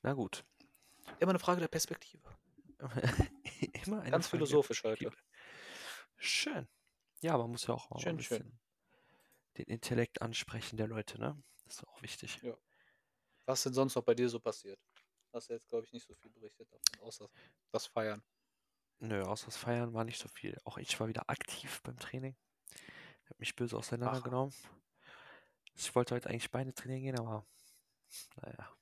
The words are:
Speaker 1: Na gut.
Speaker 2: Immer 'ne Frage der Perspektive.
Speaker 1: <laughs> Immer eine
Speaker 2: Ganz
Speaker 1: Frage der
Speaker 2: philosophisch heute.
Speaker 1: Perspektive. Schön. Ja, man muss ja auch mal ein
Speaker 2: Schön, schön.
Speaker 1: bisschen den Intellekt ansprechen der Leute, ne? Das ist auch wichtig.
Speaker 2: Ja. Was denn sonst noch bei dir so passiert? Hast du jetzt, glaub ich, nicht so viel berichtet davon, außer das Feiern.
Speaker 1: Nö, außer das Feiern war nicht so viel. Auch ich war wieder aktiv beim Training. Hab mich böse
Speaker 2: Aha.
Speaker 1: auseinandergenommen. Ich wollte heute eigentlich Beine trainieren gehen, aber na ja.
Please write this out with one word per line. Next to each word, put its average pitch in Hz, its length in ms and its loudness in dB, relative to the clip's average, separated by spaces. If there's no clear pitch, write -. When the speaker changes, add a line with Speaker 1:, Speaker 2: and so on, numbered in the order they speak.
Speaker 1:
Na 131 120 2
gut. 113 300 -2
Speaker 2:
Immer 185 140 8
'ne 175 60 6
Frage 180 200 4
der 165 80 2
Perspektive. - 680 -4
Speaker 1:
<laughs> - 520 4
Immer 202 160 0
eine - 160 4
Speaker 2:
Ganz 170 100 2
Speaker 1:
Frage 160 200 4
der 143 100 10
Speaker 2:
philosophisch 123 260 4
heute. 110 260 2
Speaker 1:
Perspektive. - 60 -18
Schön. - 520 0
Ja, 160 160 6
man 117 120 2
muss 120 160 -4
ja 120 80 4
auch - 160 -4
mal 123 140 -6
ein - 0 -
Speaker 2:
Schön, 165 160 0
schön. - 240 -2
Speaker 1:
bisschen - 160 -18
den - 80 -6
Intellekt 117 560 2
ansprechen 113 540 -4
der 110 120 0
Leute, 110 320 -6
ne? 143 220 -2
Das - 120 -14
ist - 100 -14
auch - 160 -20
wichtig. - 400 -8
Speaker 2:
Ja. 120 140 -6
Was 131 180 2
denn 127 100 0
sonst 135 220 6
noch 120 80 4
bei 117 100 10
dir 123 140 6
so 117 120 0
passiert? 98 400 -4
Hast 120 180 -8
du 117 40 0
jetzt, - 140 -10
glaub 113 160 0
ich, - 80 -18
nicht 120 140 -12
so 107 80 -20
viel - 160 -20
berichtet 110 420 -20
davon, - 280 0
außer 110 300 -12
das 110 140 0
Feiern. 107 380 -2
Speaker 1:
Nö, 107 220 0
außer 98 220 -2
das - 100 -10
Feiern 120 380 0
war 113 100 0
nicht 117 160 -4
so - 80 -12
viel. - 360 -8
Auch - 140 -10
ich - 220 -4
war 113 80 0
wieder - 220 -4
aktiv - 520 -6
beim 123 160 -8
Training. 131 380 -6
Hab - 140 -20
mich - 160 -4
böse 117 200 0
Speaker 2:
Aha. 123 260 0
Speaker 1:
auseinandergenommen. 135 240 2
Ich - 220 -4
wollte 123 180 6
heute - 160 -2
eigentlich - 220 -2
Beine 131 220 -2
trainieren 131 280 -4
gehen, 131 160 0
aber 110 260 -2
na - 160 -12
ja. - 300 -14